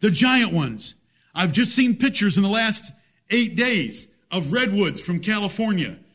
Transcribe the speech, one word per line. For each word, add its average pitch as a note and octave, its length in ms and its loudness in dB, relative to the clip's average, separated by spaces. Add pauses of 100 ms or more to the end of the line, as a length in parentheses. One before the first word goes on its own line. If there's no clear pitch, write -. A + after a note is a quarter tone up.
the G#3 100 4
giant A#3+ 420 2
ones. B2+ 420 -2 (400)
I've F3 180 0
just A3+ 200 2
seen B3+ 260 2
pictures G#3 380 0
in G3 60 4
the G3 60 2
last A3 420 -2 (400)
eight A3+ 260 0
days G#3+ 500 -2 (240)
of E3 220 -2
redwoods G3+ 480 0
from F3 200 -4
California. G3+ 800 -2 (160)